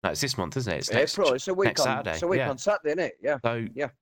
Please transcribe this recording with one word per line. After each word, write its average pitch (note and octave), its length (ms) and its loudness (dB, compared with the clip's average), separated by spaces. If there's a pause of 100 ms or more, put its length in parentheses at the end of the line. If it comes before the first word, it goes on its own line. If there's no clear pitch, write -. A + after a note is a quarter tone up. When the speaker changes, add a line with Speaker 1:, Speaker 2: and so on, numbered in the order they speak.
Speaker 1:
No, F2+ 100 0
it's D#2 100 -2
this C3+ 160 -2
month, E2+ 180 -2
isn't B2 160 -2
it? D#2 60 -2
It's - 160 -4
next, C#3 220 2
Speaker 2:
April. D#3+ 180 4
It's C3 160 -4
a F#3+ 40 0
week F#3+ 140 2
Speaker 1:
next - 140 0
Speaker 2:
on, C3+ 60 4
Speaker 1:
Saturday. C3 260 0
Speaker 2:
it's D#2+ 100 -2
a E3+ 40 0
week F#3 100 4
Speaker 1:
Yeah. C3+ 140 0
Speaker 2:
on C3 60 -4
Saturday, G3+ 340 0
isn't E3 120 0
it? C3+ 180 -4
Yeah. C#3 220 0
Speaker 1:
So A#2 320 0
Speaker 2:
Yeah. C3+ 140 -4 (120)